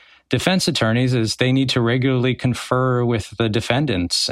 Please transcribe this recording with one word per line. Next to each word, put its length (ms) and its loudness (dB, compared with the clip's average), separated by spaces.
defense 400 0
attorneys 440 0
is 220 0
they 160 0
need 200 2
to 100 0
regularly 540 2
confer 680 0
with 280 -2
the 180 -2
defendants. 840 -2